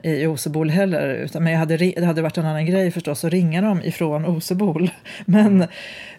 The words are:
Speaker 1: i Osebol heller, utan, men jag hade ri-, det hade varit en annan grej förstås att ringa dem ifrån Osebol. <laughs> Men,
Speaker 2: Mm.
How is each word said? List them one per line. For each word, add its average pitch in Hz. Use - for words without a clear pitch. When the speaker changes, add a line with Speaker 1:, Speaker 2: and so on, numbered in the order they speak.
Speaker 1:
i 156
Osebol 156
heller, 170
utan, 139
men 165
jag 165
hade 160
ri-, 180
det 175
hade 165
varit 160
en 160
annan 156
grej 180
förstås 165
att 165
ringa 175
dem 202
ifrån 160
Osebol. 175
<laughs> -
Men, 202
Speaker 2:
Mm. 170